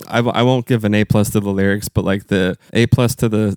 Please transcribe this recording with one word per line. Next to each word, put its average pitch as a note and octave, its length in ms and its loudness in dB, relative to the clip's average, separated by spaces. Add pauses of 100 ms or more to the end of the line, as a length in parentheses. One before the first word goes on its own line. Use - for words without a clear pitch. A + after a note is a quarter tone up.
I, - 100 -8
w-, A#2+ 160 0
I A2+ 80 0
won't B2+ 240 2
give A2+ 180 0
an G#2 120 0
A G#2 80 2
plus G#2 280 0
to A2 100 0
the G2+ 100 -4
lyrics, G2 380 -2
but, F#2 160 -2
like, G2 220 -2
the F#2 300 0 (160)
A A#2 140 2
plus A#2+ 280 2
to A#2 140 -2
the, G#2+ 280 0